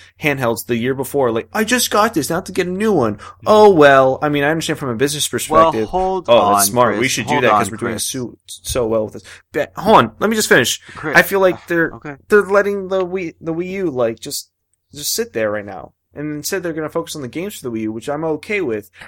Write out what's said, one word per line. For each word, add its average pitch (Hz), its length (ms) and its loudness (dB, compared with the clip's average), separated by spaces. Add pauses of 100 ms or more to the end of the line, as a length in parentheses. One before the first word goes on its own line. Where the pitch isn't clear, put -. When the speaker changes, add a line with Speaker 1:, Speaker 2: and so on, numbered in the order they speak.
(220)
Speaker 1:
handhelds 135 460 -2
the 123 100 0
year 123 160 -2
before, 131 380 -2
like, 113 200 -4
"I 214 140 -2
just - 260 0
got 220 220 2
this, 135 160 -2
not 175 160 -4
to 185 80 -12
get 185 140 -2
a - 40 -6
new 208 220 0
one." 113 260 0 (260)
Oh, 214 280 8
well, 135 480 6
I 151 80 0
mean, 147 160 0
I 147 60 2
understand 160 280 -4
from 143 100 -6
a 117 60 -4
business 143 340 -2
Speaker 2:
Well, 156 420 2
Speaker 1:
perspective. 110 180 -2
Speaker 2:
hold 185 400 -4
Speaker 1:
"Oh, 104 240 6
that's 101 140 4
Speaker 2:
on, 101 40 -6
Speaker 1:
smart. 120 220 2
We 104 60 -2
Speaker 2:
Chris. 131 120 0
Speaker 1:
should 120 140 -4
do 143 80 -2
Speaker 2:
Hold 127 100 0
Speaker 1:
that 113 80 4
Speaker 2:
on, 104 100 4
Speaker 1:
'cause 98 100 -4
we're 110 60 -12
doing 117 160 -6
Speaker 2:
Chris. 110 140 -8
Speaker 1:
so, 127 300 -8 (100)
so - 400 -4
well 110 180 0
with 104 100 -10
this." - 80 -18 (280)
But, 143 240 -4
hold 208 220 6
on, 117 220 4
let 202 100 0
me 226 80 -2
just 208 100 0
finish. 135 320 4 (160)
Speaker 2:
Chris. 156 220 -2
Speaker 1:
I 175 60 8
feel 190 180 0
like 180 260 2
they're, 165 280 0
Speaker 2:
Okay. 143 200 -14 (140)
Speaker 1:
they're 208 140 6
letting 196 440 0
the 190 180 -2
Wii, 175 360 -6
the 165 120 -6
Wii 180 180 -6
U, 190 200 -4
like, 123 300 -2
just, - 280 -10 (440)
just 143 200 -8
sit 233 200 -6
there 110 180 -2
right 104 140 -6
now. 95 260 -16 (220)
And 151 220 -10
instead, 170 280 -6
they're 170 80 -6
gonna 156 160 -6
focus 160 300 -6
on 151 40 -10
the 127 60 -8
games 165 300 -10
for - 120 -14
the - 80 -6
Wii 110 40 -6
U, 110 100 -4
which 110 160 -10
I'm 147 160 -4
okay 160 380 -4
with. 113 280 -4 (180)